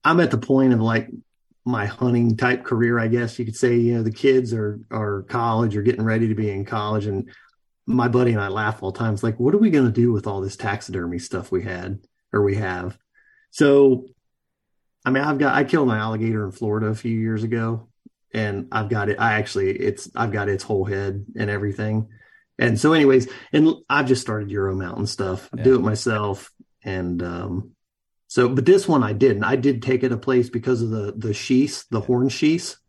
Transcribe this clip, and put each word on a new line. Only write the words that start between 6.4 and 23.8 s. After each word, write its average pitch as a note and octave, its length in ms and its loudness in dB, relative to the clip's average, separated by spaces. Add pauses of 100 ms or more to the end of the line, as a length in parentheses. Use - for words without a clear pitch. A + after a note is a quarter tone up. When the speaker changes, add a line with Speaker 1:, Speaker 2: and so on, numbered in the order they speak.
Speaker 1:
in G2 120 -6
college, G#2+ 440 -4
and G2 200 -6 (600)
my B2 200 2
buddy A#2+ 240 4
and G#2+ 100 0
I G2+ 80 -4
laugh G#2+ 340 -4
all F#2+ 80 -4
the - 80 -12
time. A2+ 160 0
It's G2 80 -6
like, A2 160 -2
"What C3+ 160 2
are G#3 40 4
we G#3+ 120 4
gonna C3+ 180 2
do A#2+ 220 2
with G#2 160 -2
all G2 140 -6
this G2 160 -8
taxidermy F2+ 600 -6
stuff - 340 -8
we F#2 120 -2
had F#2 380 -10 (300)
or G#2 120 2
we G2 140 0
have?" F#2 420 -6 (500)
So, C#3 560 6 (1000)
I B2+ 60 -2
mean, C3+ 140 2
I've D3 160 -2
got, C#3 160 2
I C#3+ 80 2
killed D3 260 2
an A2 80 0
alligator A2 480 -2
in F#2+ 60 -8
Florida G#2+ 360 -2
a A2 80 -2
few A2+ 220 -4
years A2 260 -2
ago, A2+ 440 -4 (440)
and G#2 400 -4
I've A2 180 -4
got G#2+ 200 -2
it. G#2 100 -2
I A2+ 140 2
actually, G2 380 -2
it's, G2+ 440 -4
I've A2+ 160 -2
got G#2 180 -2
its F#2+ 140 -4
whole F#2+ 220 -2
head G2+ 400 -6 (100)
and G#2+ 140 -4
everything. G#2+ 600 -4 (500)
And A#2 200 2
so D#3 140 4
anyways, C3+ 340 6 (260)
and D#3 160 6 (200)